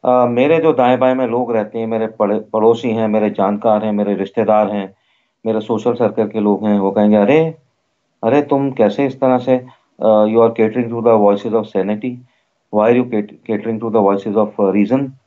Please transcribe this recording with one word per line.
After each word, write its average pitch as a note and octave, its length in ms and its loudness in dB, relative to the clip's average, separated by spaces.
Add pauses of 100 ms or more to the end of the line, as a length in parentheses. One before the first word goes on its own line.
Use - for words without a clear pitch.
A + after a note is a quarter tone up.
अ, B2 220 4
मेरे C3 340 2
जो D#3 120 2
दाएं B2+ 260 2
बाएं C3 160 2
में C3 120 -2
लोग A#2 260 -2
रहते A2 260 -4
हैं, A2+ 80 -4
मेरे A2+ 200 -4
पड़े-, G#2+ 460 -2
पड़ोसी A#2 380 2
हैं, A2 180 -2
मेरे G#2+ 220 0
जानकार G#2 540 0
हैं, G#2+ 80 -2
मेरे G2+ 220 -2
रिश्तेदार G2+ 560 0
हैं, G2 240 -8 (520)
मेरे A2 140 -2
social A2+ 340 -2
circle A2 340 -2
के A2 120 -6
लोग G#2 260 0
हैं, G#2 120 2
वो G2 120 0
कहेंगे, G#2 260 2
"अरे, D3+ 420 2 (640)
अरे, C3+ 180 2
तुम C#3 280 -2
कैसे B2+ 360 0
इस C3+ 140 -6
तरह B2+ 180 2
से, B2+ 280 -2 (360)
अ, - 40 0
you G#2+ 320 4
are A2+ 220 4
catering A#2 320 0
to A#2 80 -6
the A2+ 180 4
voices G2+ 340 2
of A2 120 0 (120)
sanity, G#2+ 400 -4 (580)
why G#2+ 140 2
are A#2+ 100 4
you B2 160 -2
cat-, - 360 -6
catering A2 340 -6
to A2 60 -6
the G#2+ 180 2
voices G2 280 -2
of, G#2+ 120 0 (120)
uh, F#2+ 140 0
reason?" B2+ 360 0 (160)